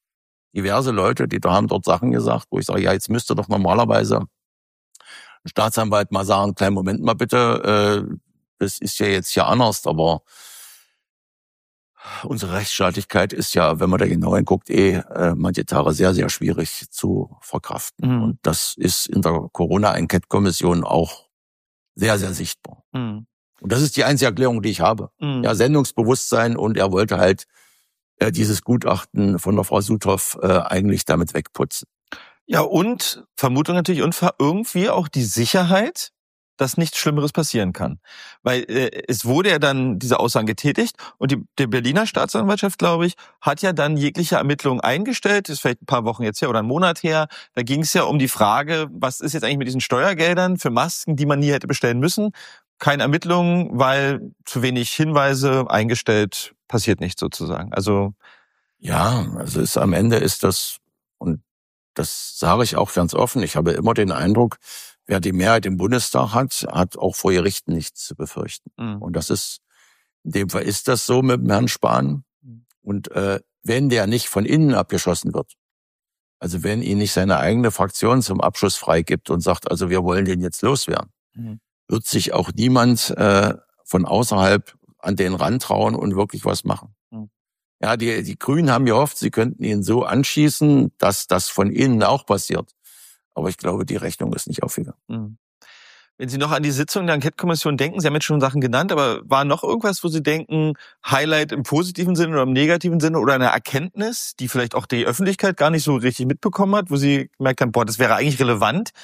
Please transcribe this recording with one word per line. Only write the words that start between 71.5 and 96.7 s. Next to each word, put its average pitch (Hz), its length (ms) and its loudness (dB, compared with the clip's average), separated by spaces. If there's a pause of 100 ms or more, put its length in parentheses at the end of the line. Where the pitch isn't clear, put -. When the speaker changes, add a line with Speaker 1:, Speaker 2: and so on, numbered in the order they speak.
Speaker 1:
Spahn. 135 560 0 (180)
Speaker 2:
Mhm. 117 240 -20 (180)
Speaker 1:
Und, 101 280 -6
äh, 98 280 -2 (240)
wenn 131 260 2
der 113 180 2
nicht 117 220 -2
von - 160 0
innen 147 300 4
abgeschossen 90 580 -2
wird, - 200 -6 (840)
also 87 240 -6
wenn 107 200 -2
ihn 101 160 0
nicht 104 120 0
seine 92 280 2
eigene 110 320 2
Fraktion 117 500 0
zum - 180 -2
Abschuss - 380 0
freigibt 85 520 0
und 87 120 0
sagt, 87 280 -2
„Also 87 200 -2
wir 90 140 0
wollen 90 220 0
den 92 160 0
jetzt 90 200 -6
loswerden“, 123 480 -2 (240)
Speaker 2:
Mhm. 110 260 -12 (280)
Speaker 1:
wird 110 180 -2
sich - 280 -2
auch 90 200 0
niemand, 120 640 4
äh, 101 380 4 (280)
von 90 220 0
außerhalb 101 720 2 (240)
an 95 160 -2
den 95 180 0
rantrauen 104 640 0
und 101 200 -2
wirklich 101 300 -2
was 98 180 -2
machen. 101 320 -6 (140)
Speaker 2:
Mhm. 107 200 -16 (520)
Speaker 1:
Ja, 110 160 0
die, 113 260 -2
die 98 140 -10
Grünen 147 340 2
haben 123 140 2
gehofft, 117 320 2
sie 110 140 -2
könnten - 320 -2
ihn 104 200 -2
so 117 200 2
anschießen, 147 920 2
dass - 300 0
das 90 220 0
von 101 220 0
innen 120 320 2
auch 120 220 2
passiert. 87 500 -2 (580)
Aber 78 140 -4
ich 87 100 -4
glaube, 95 280 -2
die - 100 -4
Rechnung - 380 -4
ist - 140 -8
nicht - 160 -6
aufgegangen. - 440 -6
Speaker 2:
Mhm. 110 300 -10 (800)
Wenn 131 100 -8
Sie 127 100 -6
noch 147 140 0
an 160 120 2
die 147 80 2